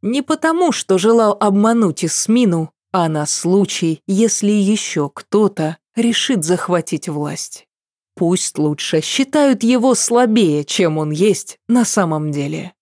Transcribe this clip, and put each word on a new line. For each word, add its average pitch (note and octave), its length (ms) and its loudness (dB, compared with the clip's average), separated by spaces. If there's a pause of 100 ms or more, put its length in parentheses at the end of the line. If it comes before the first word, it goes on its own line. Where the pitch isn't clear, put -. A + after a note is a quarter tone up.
Не B3 200 -2
потому, D#4+ 500 0
что - 260 0
желал A3 400 4
обмануть G#3 640 2
Эсмину, F3 680 0 (200)
а E3+ 180 0
на D3+ 180 -2
случай, F3 800 0
если G#3 460 0
ещё G3+ 560 0
кто-то F#3+ 680 -2 (180)
решит A#3 480 0
захватить E3+ 640 -2
власть. - 580 -8 (500)
Пусть F3 420 -2
лучше D3+ 420 -2
считают C4+ 600 0
его B3 320 2
слабее, G#3+ 720 2
чем D#3+ 340 0
он D3+ 120 -2
есть F3+ 480 0 (100)
на A#3 160 4
самом D#3 460 -2
деле. D3 520 -6